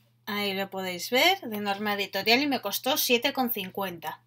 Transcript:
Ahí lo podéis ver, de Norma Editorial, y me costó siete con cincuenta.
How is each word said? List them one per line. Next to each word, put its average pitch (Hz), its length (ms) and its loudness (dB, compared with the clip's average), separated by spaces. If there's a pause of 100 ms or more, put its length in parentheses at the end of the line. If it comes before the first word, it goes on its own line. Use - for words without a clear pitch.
(260)
Ahí 202 280 -2
lo 190 160 -4
podéis 185 400 -6
ver, 339 300 6
de 214 200 -6
Norma 202 340 -2
Editorial, 202 480 2
y 302 40 0
me 262 140 0
costó 262 360 -2
siete 247 360 2
con 254 200 0
cincuenta. 185 760 -6